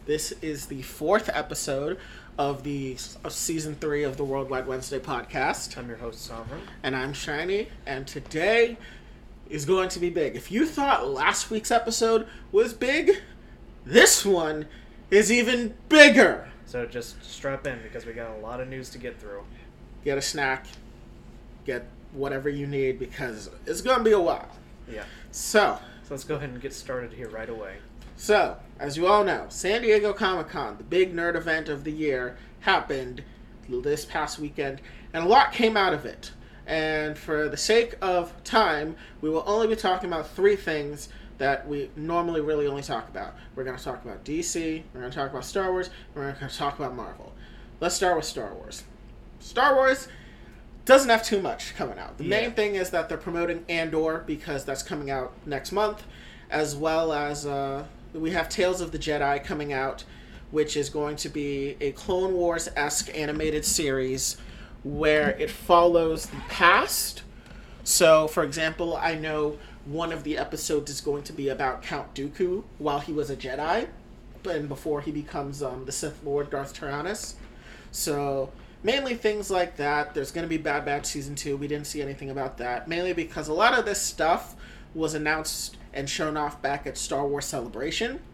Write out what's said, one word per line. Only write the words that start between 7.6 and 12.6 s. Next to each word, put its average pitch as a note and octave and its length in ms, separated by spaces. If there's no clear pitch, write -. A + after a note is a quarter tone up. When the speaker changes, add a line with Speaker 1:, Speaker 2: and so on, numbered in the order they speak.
Speaker 1:
and C3+ 200
today A3+ 720
is D3 160
going F#3 240
to F#3 100
be F3 120
big. D3 260
If - 160
you C#4 140
thought C#4 420
last D3 420
week's A3 200
episode A3+ 560
was A#3 220